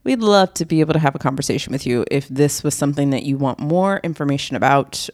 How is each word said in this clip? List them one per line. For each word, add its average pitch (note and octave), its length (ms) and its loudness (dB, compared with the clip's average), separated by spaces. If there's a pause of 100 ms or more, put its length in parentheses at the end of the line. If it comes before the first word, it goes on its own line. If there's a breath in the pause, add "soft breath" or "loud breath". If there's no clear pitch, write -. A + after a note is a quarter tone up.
We'd B3+ 180 0
love G3+ 340 4
to E3 100 -2
be D#3+ 140 0
able D#3 140 2
to D#3 60 4
have C#3 140 2
a C#3 60 -8
conversation C3+ 520 -2
with - 140 -6
you. A#2+ 240 0
If C#3 180 -2
this C#3+ 360 0
was D3 100 -2
something C#3+ 380 0
that C3 100 -2
you C#3 160 -4
want C3+ 220 -2
more F#3 440 0
information C#3+ 520 -4
about C3+ 580 0